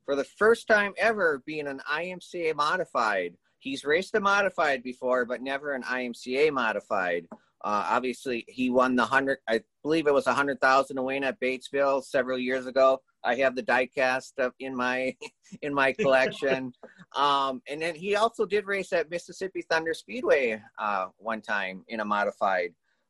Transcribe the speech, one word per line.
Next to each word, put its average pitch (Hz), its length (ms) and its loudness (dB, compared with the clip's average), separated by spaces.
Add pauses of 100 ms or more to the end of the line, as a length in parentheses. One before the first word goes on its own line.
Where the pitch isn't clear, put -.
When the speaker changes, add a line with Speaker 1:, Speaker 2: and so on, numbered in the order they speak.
Speaker 1:
for 139 120 -2
the 135 80 0
first 220 420 2
time 202 300 4
ever, 180 480 2
be 156 140 -8
in 147 80 -6
an 139 220 -6
I 156 160 -2
M 180 160 -10
C 170 280 -6
A 156 60 0
modified. 123 840 0 (220)
He's 135 260 -8
raced 160 300 2
a 220 60 0
modified 185 640 2
before, 123 420 0
but 117 180 -6
never 139 320 -4
an 123 100 -6
I 127 200 -4
M 120 100 -6
C 131 320 0
A 156 60 0
modified. 98 760 -2 (360)
Uh, 104 280 -2
obviously, 123 580 -2
he 127 220 -4
won 127 260 4
the 120 80 4
hundred, 135 420 0
I 113 160 0 (200)
believe 156 240 0
it 143 80 6
was 131 120 2
a 127 60 4
hundred 139 280 -2
thousand 135 360 4
to 131 60 -2
win 135 220 -2
at 127 160 -2
Batesville 135 640 0
several 131 340 -2
years 127 280 -2
ago. 135 360 4 (200)
I 123 120 0
have 131 200 2
the 127 80 -4
diecast 127 760 0
of, 127 220 -2
in 135 140 -8
my, 127 460 -2
<laughs> - 420 -18
in 147 120 -4
my 135 180 2
collection. 131 880 2
Speaker 2:
<laughs> - 40 -20 (340)
Speaker 1:
Um, 135 520 2
and 151 140 -8
then 165 140 -4
he 196 180 -4
also 220 320 0
did 196 200 -2
race 196 260 -4
at 160 180 0
Mississippi 175 520 -8
Thunder 160 320 -2
Speedway, 139 680 0 (160)
uh, 98 380 -2
one 107 260 -6
time 95 460 -4
in 113 100 -6
a 107 60 -4
modified. 101 680 0 (380)